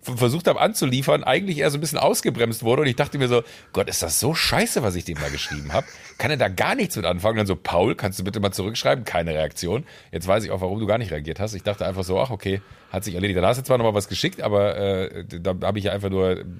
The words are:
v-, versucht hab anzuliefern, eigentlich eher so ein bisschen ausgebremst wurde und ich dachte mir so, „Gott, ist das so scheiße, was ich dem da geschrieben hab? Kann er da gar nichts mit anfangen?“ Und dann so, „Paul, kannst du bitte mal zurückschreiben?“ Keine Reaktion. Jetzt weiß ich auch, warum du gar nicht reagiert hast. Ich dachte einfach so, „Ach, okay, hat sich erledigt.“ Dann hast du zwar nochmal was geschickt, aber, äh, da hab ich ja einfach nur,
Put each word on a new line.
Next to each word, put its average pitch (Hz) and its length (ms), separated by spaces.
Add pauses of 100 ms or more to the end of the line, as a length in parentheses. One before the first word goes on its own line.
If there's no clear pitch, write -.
v-, 127 140
versucht 123 320
hab 170 140
anzuliefern, 147 640
eigentlich 175 320
eher 156 120
so 143 80
ein 147 40
bisschen 147 180
ausgebremst 117 640
wurde 127 200
und 143 40
ich 123 80
dachte 147 220
mir 135 100
so, 120 160 (300)
„Gott, 92 160
ist - 120
das 82 200
so 139 120
scheiße, 175 480
was 98 140
ich 87 80
dem 78 160
da 73 80
geschrieben 73 460
hab? 131 100 (340)
Kann 127 140
er 151 60
da 120 100
gar 113 280
nichts 262 200
mit 98 100
anfangen?“ 90 280
Und 113 60
dann 107 80
so, 92 100
„Paul, 92 380
kannst 95 240
du 92 40
bitte 98 160
mal 101 120
zurückschreiben?“ 117 520
Keine 85 280
Reaktion. 82 520 (300)
Jetzt 85 140
weiß 104 180
ich 101 60
auch, 95 100
warum 92 180
du 113 60
gar 101 120
nicht 107 140
reagiert 76 300
hast. 107 140
Ich 90 80
dachte 98 220
einfach 92 200
so, 92 160
„Ach, 131 80
okay, 98 320 (280)
hat 95 140
sich 98 120
erledigt.“ 92 220
Dann 87 80
hast 120 120
du 131 60
zwar 127 140
nochmal 113 180
was 101 120
geschickt, 151 340
aber, 101 360
äh, 95 500
da 90 360
hab 98 120
ich 104 100
ja 98 60
einfach 98 180
nur, 92 360 (140)